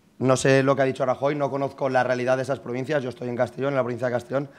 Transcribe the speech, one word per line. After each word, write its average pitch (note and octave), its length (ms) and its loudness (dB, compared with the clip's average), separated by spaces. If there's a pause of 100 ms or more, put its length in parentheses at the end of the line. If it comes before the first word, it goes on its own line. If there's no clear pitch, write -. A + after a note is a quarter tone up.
(180)
no B2+ 180 4
sé C3+ 260 4
lo C3+ 140 4
que C#3 60 2
ha - 20 4
dicho C3+ 220 -2
Rajoy, C#3 280 0
no C#3+ 140 -2
conozco C#3 400 -4
la B2+ 160 2
realidad B2 320 2
de C3 80 -2
esas C3 160 -4
provincias, C3 420 -4
yo B2+ 60 -6
estoy B2 220 -8
en A#2+ 60 -6
Castellón, B2+ 360 -2
en C3 80 2
la - 20 0
provincia B2 260 -2
de A#2 40 -2
Castellón, B2+ 460 -4